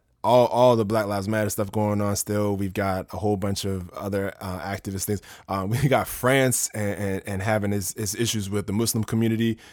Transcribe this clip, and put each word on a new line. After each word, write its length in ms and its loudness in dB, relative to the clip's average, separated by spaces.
all, 240 6
all 280 6
the 80 2
Black 220 2
Lives 220 -2
Matter 220 0
stuff 220 -4
going 300 0
on 140 0
still. 420 0
We've 160 -4
got 400 -2
a 40 -10
whole 200 0
bunch 280 -2
of 260 -4
other, 500 -4
uh, 180 -6
activist 460 -6
things. 160 -2
Um, 220 -4
<laughs> 140 0
we 40 2
got 200 2
France 640 2
and, 260 -4
and, 260 -4
and 160 -4
having 300 0
his, 220 -2
his 220 -6
issues 340 -2
with 180 -2
the 60 -2
Muslim 300 0
community, 560 0